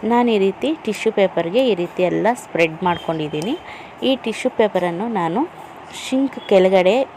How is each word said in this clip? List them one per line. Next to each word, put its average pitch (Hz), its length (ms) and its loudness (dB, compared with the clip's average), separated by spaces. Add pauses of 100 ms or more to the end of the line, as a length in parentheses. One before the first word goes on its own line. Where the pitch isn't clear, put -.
(120)
ನಾನು 240 240 4
ಈ - 100 2
ರೀತಿ 196 260 0 (140)
ಟಿಶ್ಯೂ 214 340 -2
ಪೇಪರ್ಗೆ 185 520 0
ಈ - 100 2
ರೀತಿ 175 300 -2
ಎಲ್ಲ 165 160 0 (160)
ಸ್ಪ್ರೆಡ್ 160 340 0 (120)
ಮಾಡ್ಕೊಂಡಿದ್ದೀನಿ. 160 680 -4 (540)
ಈ 269 40 4 (140)
ಟಿಶ್ಯೂ 226 240 -4 (100)
ಪೇಪರನ್ನು 185 460 0 (120)
ನಾನು 170 220 -2 (640)
ಸಿಂಕ್ 262 320 -2 (140)
ಕೆಳಗಡೆ 185 440 6 (220)